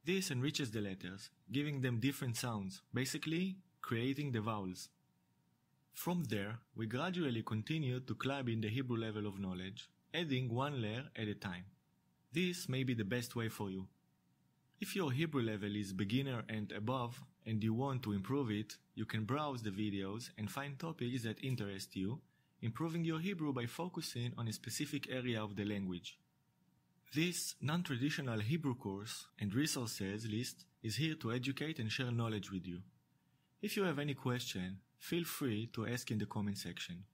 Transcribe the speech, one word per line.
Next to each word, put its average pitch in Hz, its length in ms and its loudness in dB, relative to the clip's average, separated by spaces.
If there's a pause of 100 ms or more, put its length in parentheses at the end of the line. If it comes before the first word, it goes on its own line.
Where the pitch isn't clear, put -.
This 185 260 2
enriches 135 400 2
the 110 100 0
letters, 98 480 -4 (220)
giving 143 300 2
them 123 180 4
different 131 380 2
sounds, 101 440 -2 (120)
basically 160 640 0 (240)
creating 131 500 2
the 113 100 4
vowels. 104 480 -2 (1040)
From 175 320 0
there, 107 340 0 (160)
we 113 120 -2
gradually 139 560 0
continue 127 560 0
to 127 160 -4
climb 135 320 0
in 113 140 2
the 110 80 2
Hebrew 120 280 0
level 107 300 0
of 98 120 -4
knowledge, 92 500 -4 (240)
adding 131 400 2
one 135 280 0
layer 110 220 0 (120)
at 110 120 0
a 104 80 0
time. 92 300 -6 (680)
This 175 360 0
may 131 140 2
be 127 100 2
the 113 100 2
best 120 320 0
way 113 140 2
for 107 200 -2
you. 95 180 -4 (920)
If - 160 -4
your 165 160 2
Hebrew 147 320 4
level 104 320 0
is 101 160 0
beginner 113 560 2
and 107 240 -2
above, 120 500 -2 (240)
and 110 180 2
you 110 100 6
want 131 300 2
to 104 100 2
improve 110 380 2
it, 107 260 -2 (180)
you 110 100 -2
can 110 180 0
browse 131 400 0
the 107 60 0
videos 101 680 -2
and 107 140 -2
find 139 260 -4
topics 123 460 -2
that 110 200 -4
interest 104 520 -2
you, 98 260 0 (400)
improving 160 420 0
your 160 160 2
Hebrew 165 320 0
by 127 140 2
focusing 139 720 -2
on 117 100 0
a 107 60 0
specific - 580 -4
area 123 320 2
of 101 120 -4
the 101 100 2
language. 98 520 -2 (960)
This 165 460 2
non-traditional 139 800 2
Hebrew 135 360 4
course 101 500 -4 (140)
and 101 140 0
resources 113 720 0
list 110 380 -2 (180)
is 110 120 0
here 156 200 2
to 117 180 -2
educate 139 460 -2
and 110 120 0
share 127 200 0
knowledge 110 400 0
with 90 140 -2
you. 87 140 -4 (840)
If 208 140 -2
you 202 80 4
have 160 140 2
any 147 160 0
question, 101 640 0 (220)
feel 170 240 0
free 117 500 0
to 110 140 0
ask 120 240 -2
in 110 80 2
the 104 80 2
comment 101 320 0
section. 87 440 -6 (100)